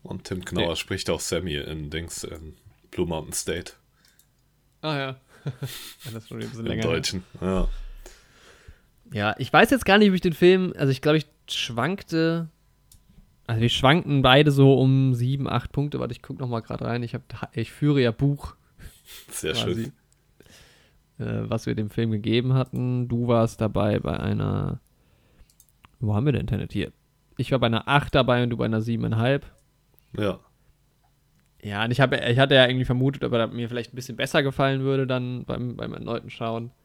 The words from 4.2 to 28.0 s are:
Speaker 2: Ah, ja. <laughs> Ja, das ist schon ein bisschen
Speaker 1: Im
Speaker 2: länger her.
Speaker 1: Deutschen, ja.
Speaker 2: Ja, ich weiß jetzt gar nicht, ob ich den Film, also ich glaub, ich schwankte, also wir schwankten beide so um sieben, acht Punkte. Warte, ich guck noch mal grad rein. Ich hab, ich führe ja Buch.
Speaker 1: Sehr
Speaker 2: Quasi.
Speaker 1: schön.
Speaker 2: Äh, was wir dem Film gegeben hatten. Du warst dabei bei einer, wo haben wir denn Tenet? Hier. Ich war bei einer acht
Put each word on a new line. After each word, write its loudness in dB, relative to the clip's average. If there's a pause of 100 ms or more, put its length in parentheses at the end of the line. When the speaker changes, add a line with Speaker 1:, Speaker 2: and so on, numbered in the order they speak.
Speaker 2:
Ah, -4
ja. -6 (280)
<laughs> -6 (540)
Ja, -12
das -12
ist -20
schon -12
ein -8
bisschen -12
Speaker 1:
Im -6
Speaker 2:
länger -4
her. 0
Speaker 1:
Deutschen, -4 (180)
ja. 2 (1400)
Speaker 2:
Ja, 0
ich -4
weiß 6
jetzt 0
gar 6
nicht, 8
ob 2
ich -2
den 0
Film, 4
also 2
ich -2
glaub, 4
ich 0 (240)
schwankte, -2 (1000)
also -2
wir 4
schwankten 4
beide 6
so 8
um 4
sieben, -2
acht -4
Punkte. -4
Warte, -4
ich -14
guck -12
noch -6
mal -4
grad -8
rein. -4
Ich -8
hab, -8 (300)
ich -6
führe 2
ja 4
Buch. -2 (760)
Speaker 1:
Sehr -4
Speaker 2:
Quasi. -2 (1300)
Speaker 1:
schön. -6
Speaker 2:
Äh, -4
was -4
wir -2
dem -4
Film -2
gegeben 0
hatten. 0
Du 0
warst 2
dabei 0
bei -2
einer, -2 (1200)
wo -2
haben 0
wir 2
denn -2
Tenet? -4
Hier. -4 (460)
Ich -4
war 2
bei 2
einer -2
acht 2